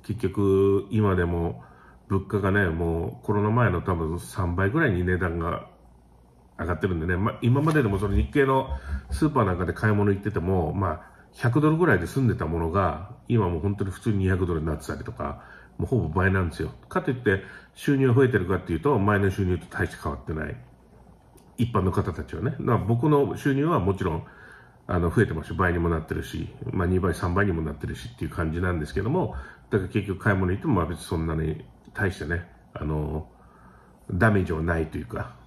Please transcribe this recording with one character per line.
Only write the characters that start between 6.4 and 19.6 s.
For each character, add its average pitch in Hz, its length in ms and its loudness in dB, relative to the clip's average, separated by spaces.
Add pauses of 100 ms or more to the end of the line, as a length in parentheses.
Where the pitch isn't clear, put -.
上 85 80 -6
が 85 80 -2
っ 80 60 -4
て 101 80 0
る 90 80 0
ん 82 40 -2
で 78 60 -4
ね。 90 120 0
ま 101 160 0
あ、 - 100 -12
今 127 180 4
ま 156 100 2
で 151 120 4
で 107 40 2
も 98 120 0
そ 104 80 -2
の 101 100 2
日 67 140 2
系 139 140 6
の 135 240 2 (420)
ス - 160 2
ー - 20 4
パ 135 120 2
ー - 20 4
な 92 100 2
ん 87 60 -2
か 90 60 0
で 87 80 -2
買 107 180 2
い - 20 4
物 101 180 4
行 95 80 0
っ - 40 -12
て 101 80 -4
て 95 80 -2
も、 85 340 0
ま 95 140 -2
あ、 78 140 -4 (320)
百 127 280 2
ド 156 80 4
ル 160 80 4
ぐ 175 80 4
ら 123 100 6
い 87 40 2
で 82 80 -2
済 135 140 -2
ん 123 60 4
で 92 60 4
た 80 140 -2
も 82 100 -2
の 82 140 0
が、 87 400 -2 (160)
今 110 200 2
も 87 100 -2
う - 40 -4
本 98 140 0
当 98 100 -4
に 95 60 -6
普 - 100 -14
通 113 100 0
に 95 140 2
二 92 40 4
百 92 180 2
ド 87 80 -2
ル 78 60 -2
に 78 40 -4
な 78 80 0
っ 73 60 -4
て - 80 -12
た 76 80 -6
り 73 80 -12
と - 80 -10
か、 71 320 -8 (340)
も 95 80 -2
う - 20 -10
ほ 120 120 2
ぼ 82 100 -2
倍 92 240 2
な 95 80 2
ん 82 80 0
で - 60 -8
す - 80 -4
よ。 76 80 -6 (180)
か - 140 0
と 143 80 -2
い - 20 0
っ 120 100 -6
て、 98 200 2 (320)
収 147 200 0
入 135 120 4
が 117 80 6
増 135 80 8
え 123 60 6
て 107 100 2
る 87 80 -2
か 95 80 0
っ - 60 -4
て 87 120 -4
い 80 40 0
う - 20 -2
と、 139 180 2
前 101 220 4
の 98 100 2
収 92 160 0
入 90 140 2
と - 80 -14